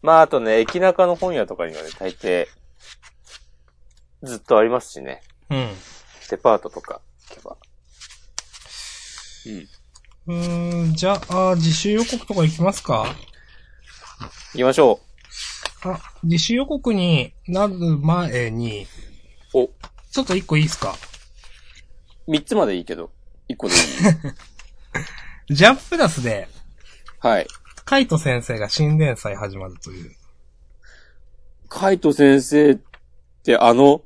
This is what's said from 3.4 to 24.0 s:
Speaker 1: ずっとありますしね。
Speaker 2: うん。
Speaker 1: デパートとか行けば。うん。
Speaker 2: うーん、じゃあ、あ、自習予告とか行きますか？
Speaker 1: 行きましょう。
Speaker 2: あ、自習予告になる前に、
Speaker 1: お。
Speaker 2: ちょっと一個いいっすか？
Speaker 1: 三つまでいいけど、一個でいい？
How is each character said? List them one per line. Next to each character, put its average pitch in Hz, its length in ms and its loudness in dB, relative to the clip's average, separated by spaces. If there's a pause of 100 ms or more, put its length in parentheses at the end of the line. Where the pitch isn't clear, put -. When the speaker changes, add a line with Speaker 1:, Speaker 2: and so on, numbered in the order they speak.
Speaker 1:
ず 127 140 -12
っ - 40 -12
と 117 180 4
あ 107 40 6
り 113 60 4
ま 123 120 -2
す - 120 -20
し 69 100 -18
ね。 65 200 -16 (280)
Speaker 2:
う 143 60 -4
ん。 120 180 -6 (560)
Speaker 1:
デ 98 60 -6
パ 117 180 2
ー 101 40 0
ト - 120 -10
と - 100 -16
か - 200 -18 (300)
行 - 60 -20
け - 40 -20
ば。 - 160 -20 (2750)
う 165 60 -8
ん。 170 40 -6
Speaker 2:
う 175 40 -6
ー 170 500 -4
ん、 156 40 0
じ 185 140 -2
ゃ 196 200 0
あ、 185 220 0
あ、 185 60 2
自 165 160 2
習 202 200 -2
予 220 120 2
告 233 220 -8
と 214 80 -8
か 190 100 2
行 262 80 2
き 160 100 -4
ま 190 100 2
す - 100 -10
か？ 110 240 -2 (1500)
Speaker 1:
行 127 60 -10
き 127 60 0
ま 131 80 4
し 131 80 0
ょ 120 200 6 (840)
う。 185 40 -6
Speaker 2:
あ、 180 120 -8 (240)
自 165 140 2
習 233 160 -2
予 269 120 -2
告 277 260 -4
に 175 400 0 (140)
な 185 200 -2
る 196 80 -4 (240)
前 143 520 -2
に、 110 360 -8 (680)
Speaker 1:
お。 127 180 0 (400)
Speaker 2:
ち - 100 -4
ょ - 20 -2
っ 262 40 -4
と 180 100 -2
一 190 100 -6
個 156 100 0
い 151 60 4
い 156 40 2
っ - 20 -2
す - 100 -8
か？ 92 160 -6 (1300)
Speaker 1:
三 151 180 -2
つ - 100 -6
ま 190 120 2
で 98 100 -2
い 87 40 -4
い 85 40 -12
け 87 100 -10
ど、 82 160 -14 (380)
一 - 80 -8
個 - 120 -8
で 87 60 -4
い - 20 4
い？ - 40 4 (1700)